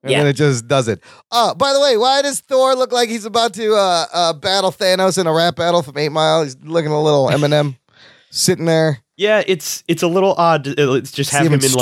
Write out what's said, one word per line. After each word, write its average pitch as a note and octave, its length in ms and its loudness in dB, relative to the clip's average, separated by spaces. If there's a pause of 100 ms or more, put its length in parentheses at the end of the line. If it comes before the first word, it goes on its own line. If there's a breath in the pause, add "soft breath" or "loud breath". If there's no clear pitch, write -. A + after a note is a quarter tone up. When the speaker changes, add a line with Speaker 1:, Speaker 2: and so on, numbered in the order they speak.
Speaker 1:
And - 80 -4
Speaker 2:
Yeah. B2+ 80 2
Speaker 1:
then D3 80 2
it C#3+ 60 2
just B2+ 340 0
does C3 200 0
it. G2+ 140 -4 (300 loud breath)
Uh, A3+ 240 0
by C#4 180 0
the C#4 80 2
way, C4+ 160 2
why C4+ 240 2
does C#4 200 -4
Thor C4 340 2
look B3+ 160 -2
like A#3+ 180 0
he's A3 160 -6
about A3+ 300 -2
to, A3 180 -2
uh, F3+ 400 2
uh, E3+ 200 0
battle F#3+ 380 -2
Thanos F#3 460 0
in F#3 80 0
a D#3+ 80 0
rap E3+ 220 2
battle F3 260 0
from C#3 160 -12
Eight D3 140 -2
Mile? D#3 320 2
He's C3 200 -8
looking D#3 280 -2
a D3+ 100 0
little D3 260 2
Speaker 2:
<laughs> - 40 0
Speaker 1:
Eminem D3 460 0 (520 soft breath)
sitting - 360 -2
there. D#3+ 340 2 (180)
Speaker 3:
Yeah, G#3 300 2
it's, - 400 -6
it's E3 160 -2
a F3 40 0
little F#3 300 2
odd. D#3+ 300 2
It's C3+ 440 -2
just C#3+ 200 -4
Speaker 1:
See D3 60 0
Speaker 3:
have E3 100 2
Speaker 1:
him D3 60 2
Speaker 3:
him C#3 80 2
Speaker 1:
in C3+ 40 -2
Speaker 3:
in, C3 60 2
like, B2+ 100 0